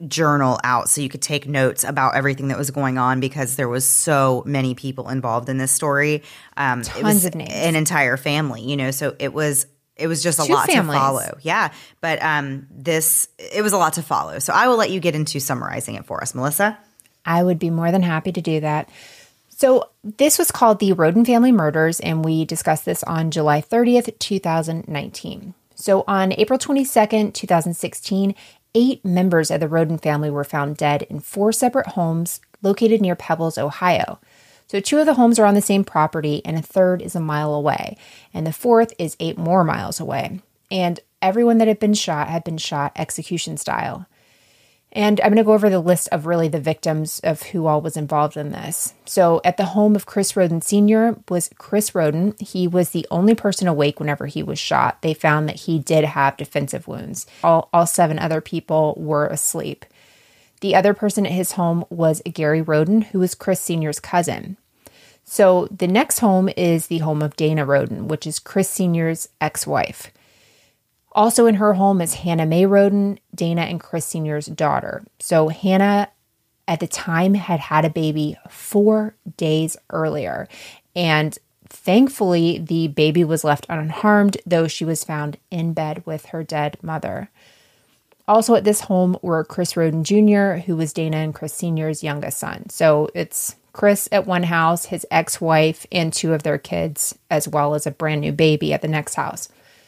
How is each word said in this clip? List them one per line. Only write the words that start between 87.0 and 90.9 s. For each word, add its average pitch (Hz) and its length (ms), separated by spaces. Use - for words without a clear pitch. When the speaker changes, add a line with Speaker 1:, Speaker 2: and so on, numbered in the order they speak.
Speaker 2:
Also 220 260
at 208 100
this 208 180
home 185 420
were 160 200
Chris - 300
Rhoden 160 300
Junior, 202 560
who 175 160
was 160 180